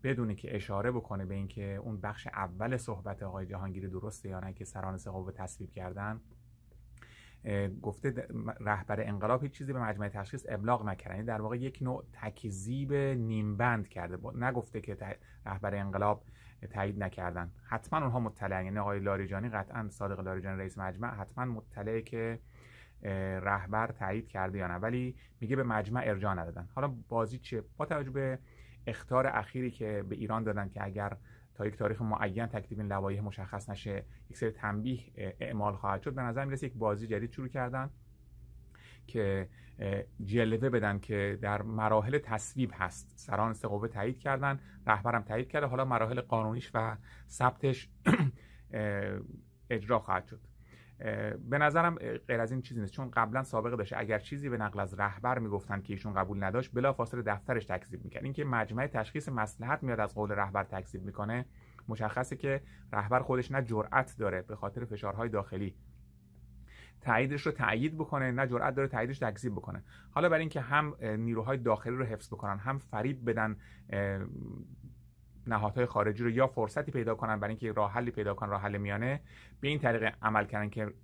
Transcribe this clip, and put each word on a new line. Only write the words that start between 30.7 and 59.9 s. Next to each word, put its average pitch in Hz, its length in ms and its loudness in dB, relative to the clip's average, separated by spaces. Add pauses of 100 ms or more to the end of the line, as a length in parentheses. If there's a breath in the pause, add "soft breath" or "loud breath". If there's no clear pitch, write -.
اگر 101 320 -2 (380 loud breath)
تا 104 120 -2
یک 107 100 -2
تاریخ 107 260 2
معین 107 440 2
تکلیف 107 320 -4
این 101 140 -2
لوایح 98 280 0
مشخص 98 500 -6
نشه 98 340 -4 (260 loud breath)
یک - 60 -14
سری 113 140 2
تنبیه، 110 500 -2 (160)
اه، 98 240 -4
اعمال 104 340 0
خواهد 98 280 0
شد، 135 120 -4
به 131 80 -2
نظر 123 220 -2
می‌رسه 135 220 -4
یک 123 80 -6
بازی 107 320 0
جدید 110 260 -2
شروع 131 160 -6
کردن 131 420 -2 (1160 loud breath)
که، 98 420 2 (300 loud breath)
اه، 98 240 -2 (220)
جلوه 113 440 4
بدن 104 300 4
که 101 440 0
در 101 200 0
مراحل 110 560 4
تصویب 120 560 0
هست، - 420 -2
سران 107 360 2
سه 110 160 -4
قوه 104 200 0
تایید 113 300 -2
کردن، 139 420 0 (260 loud breath)
رهبرم 110 360 4
تایید 110 260 -2
کرده، 147 180 0
حالا 127 180 2
مراحل 120 360 2
قانونیش 113 540 0
و 110 220 2 (320 loud breath)
ثبتش، - 600 2 (140)
<clears throat> - 680 2
اه، 101 480 0 (500)
اجرا 110 280 4
خواهد 92 280 2
شد. 110 140 -16 (640 loud breath)
اه، 107 280 -2
به 123 280 0
نظرم، 165 420 6
اه، 117 180 -4
غیر 117 220 2
از 113 120 2
این 131 80 0
چیزی 120 200 -6
نیست، 98 120 -2
چون 131 180 -6
قبلاً 117 320 4
سابقه 120 340 0
داشته. 101 220 -2
اگر 107 200 2
چیزی 143 300 -4
به 120 100 0
نقل 101 220 0
از 95 200 -2
رهبر 101 380 2
می‌گفتن 101 440 0
که 101 100 -6
ایشون 101 220 -4
قبول 98 300 2
نداشت، 117 300 0
بلافاصله 123 480 2
دفترش 107 420 0
تکذیب - 400 -4
می‌کرد. - 200 -8
اینکه 135 200 -2
مجمع 117 420 2
تشخیص 139 420 -2
مصلحت 120 540 0
میاد 117 180 2